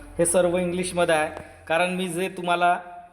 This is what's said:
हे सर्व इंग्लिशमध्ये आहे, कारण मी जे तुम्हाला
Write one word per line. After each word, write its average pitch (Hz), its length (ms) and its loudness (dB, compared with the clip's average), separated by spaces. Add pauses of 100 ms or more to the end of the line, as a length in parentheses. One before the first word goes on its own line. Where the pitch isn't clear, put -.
(180)
हे 170 80 4
सर्व 175 320 2
इंग्लिशमध्ये 175 580 0
आहे, 156 280 -2 (240)
कारण 170 220 2
मी 185 180 -2
जे 180 220 -4
तुम्हाला 175 500 2 (340)